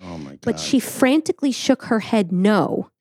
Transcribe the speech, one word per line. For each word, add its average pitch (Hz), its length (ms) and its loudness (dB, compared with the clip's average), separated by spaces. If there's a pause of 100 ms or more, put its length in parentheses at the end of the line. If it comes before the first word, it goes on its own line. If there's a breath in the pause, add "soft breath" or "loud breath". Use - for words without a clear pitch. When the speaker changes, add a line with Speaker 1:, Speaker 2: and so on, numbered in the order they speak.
Speaker 1:
Oh, 85 140 -10
my - 240 -14
Speaker 2:
But 233 140 -2
Speaker 1:
God. - 40 -12
Speaker 2:
she - 200 0
frantically 277 760 0
shook - 300 0
her 220 180 0
head 196 320 0
no 190 560 2 (120)